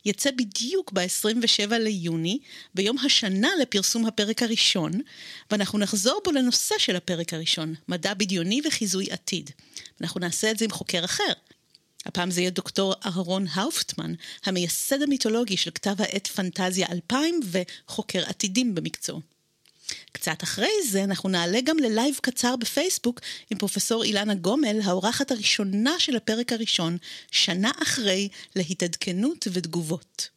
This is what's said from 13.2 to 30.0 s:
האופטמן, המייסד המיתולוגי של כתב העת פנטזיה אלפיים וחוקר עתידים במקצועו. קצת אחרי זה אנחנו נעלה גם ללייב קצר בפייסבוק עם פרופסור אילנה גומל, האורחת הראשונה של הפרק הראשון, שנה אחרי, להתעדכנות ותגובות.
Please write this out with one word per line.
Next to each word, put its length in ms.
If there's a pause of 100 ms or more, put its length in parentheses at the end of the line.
האופטמן, 600 (320)
המייסד 560
המיתולוגי 560
של 140
כתב 260
העת 300
פנטזיה 640
אלפיים 480 (120)
וחוקר 720
עתידים 500
במקצועו. 460 (880)
קצת 320
אחרי 280 (180)
זה 140
אנחנו 260
נעלה 320
גם 180
ללייב 420
קצר 340
בפייסבוק 640 (300)
עם 80
פרופסור 460
אילנה 320
גומל, 480
האורחת 480
הראשונה 680
של 160
הפרק 380
הראשון, 440 (340)
שנה 400 (120)
אחרי, 460 (260)
להתעדכנות 960
ותגובות. 840